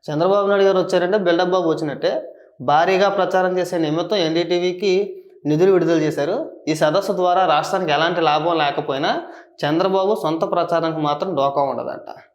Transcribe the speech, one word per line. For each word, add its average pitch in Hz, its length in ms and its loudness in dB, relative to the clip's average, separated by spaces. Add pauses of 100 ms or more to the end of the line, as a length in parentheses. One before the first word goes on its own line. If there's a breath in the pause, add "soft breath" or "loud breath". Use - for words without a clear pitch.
(120)
చంద్రబాబు 196 360 2
నాయుడు 196 160 4
గారు 190 140 4
వచ్చారంటే 185 400 0
బిల్డప్ 175 300 2
బాబు 180 200 0
వచ్చినట్టే. 156 680 -4 (260 loud breath)
భారీగా 175 480 2
ప్రచారం 185 500 0
చేసే 180 200 -2
నిమిత్తం 165 380 -2
ఎన్డీటీవీకి 180 1080 0 (220 loud breath)
నిధులు 160 260 4
విడుదల 165 280 2
చేశారు. 151 680 -4
ఈ 156 60 0
సదస్సు 170 380 0
ద్వారా 180 340 2
రాష్ట్రానికి 160 460 0
ఎలాంటి 170 280 0
లాభం 156 380 2
లేకపోయినా 147 640 -2 (420 loud breath)
చంద్రబాబు 190 580 0
సొంత 160 180 -2
ప్రచారానికి 165 600 -2
మాత్రం 151 340 -2
డోకా 139 280 0
ఉండదంట. 123 520 -6 (200)